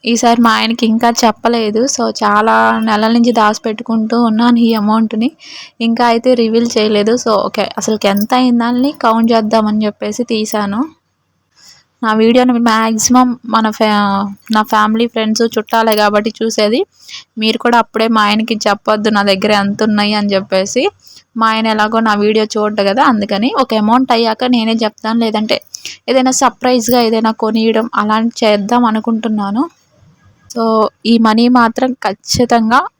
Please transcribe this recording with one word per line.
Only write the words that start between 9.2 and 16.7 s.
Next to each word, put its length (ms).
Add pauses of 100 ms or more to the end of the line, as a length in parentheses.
చేద్దామని 540
చెప్పేసి 440
తీశాను. 500 (1200)
నా 180
వీడియోని 340 (140)
మ్యాక్సిమం 640 (240)
మన 220
ఫ్యా-, 520 (260)
నా 60 (120)
ఫ్యామిలీ 400
ఫ్రెండ్స్ 300 (120)
చుట్టాలే 460
కాబట్టి 360
చూసేది, 420 (640)